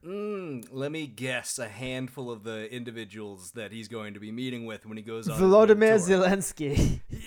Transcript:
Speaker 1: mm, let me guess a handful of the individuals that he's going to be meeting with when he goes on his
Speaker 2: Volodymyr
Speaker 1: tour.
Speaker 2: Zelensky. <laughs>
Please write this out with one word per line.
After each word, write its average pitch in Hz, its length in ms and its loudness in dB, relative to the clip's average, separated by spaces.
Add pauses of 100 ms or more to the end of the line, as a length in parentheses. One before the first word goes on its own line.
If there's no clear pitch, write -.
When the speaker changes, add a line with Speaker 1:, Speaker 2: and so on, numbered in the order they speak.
Speaker 1:
mm, 185 640 -8
let 135 200 -6
me 156 160 -6
guess 123 520 -6
a 117 100 -6
handful 127 640 -8
of 110 140 -10
the 110 300 -8
individuals 107 760 -10
that 104 200 -10
he's 110 160 -12
going 107 260 -8
to 101 60 -14
be 107 120 -10
meeting 123 320 -6
with 110 220 -10
when 107 100 -12
he 110 60 -12
goes 113 260 -6
on 151 100 -2
his 180 40 4
Speaker 2:
Volodymyr 214 640 8
Speaker 1:
tour. 185 120 6
Speaker 2:
Zelensky. 180 880 2
<laughs> - 40 -14 (160)